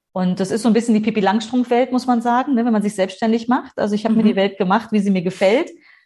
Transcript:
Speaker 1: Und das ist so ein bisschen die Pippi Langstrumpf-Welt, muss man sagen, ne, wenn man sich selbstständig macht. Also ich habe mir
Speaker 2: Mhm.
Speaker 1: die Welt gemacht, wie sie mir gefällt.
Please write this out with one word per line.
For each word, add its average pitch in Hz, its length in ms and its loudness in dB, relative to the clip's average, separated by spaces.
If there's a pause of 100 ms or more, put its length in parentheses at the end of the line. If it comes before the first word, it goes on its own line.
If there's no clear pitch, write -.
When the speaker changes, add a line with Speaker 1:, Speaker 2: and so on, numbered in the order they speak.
(120)
Speaker 1:
Und 185 280 -2
das 185 100 -2
ist 220 100 -2
so 247 80 0
ein 208 60 4
bisschen 233 180 2
die 214 80 2
Pippi 220 200 -2
Langstrumpf-Welt, 240 680 0
muss 254 160 -2
man 240 140 0
sagen, 247 340 0
ne, 233 120 0
wenn 233 80 0
man 208 80 0
sich 208 120 -2
selbstständig 226 540 -2
macht. 262 300 -4
Also 208 160 0
ich 208 100 -4
habe 226 120 2
mir 220 80 2
Speaker 2:
Mhm. 214 40 6
Speaker 1:
die 190 80 2
Welt 196 220 0
gemacht, 208 340 0
wie 214 80 2
sie 202 100 0
mir 185 120 0
gefällt. 196 480 0 (360)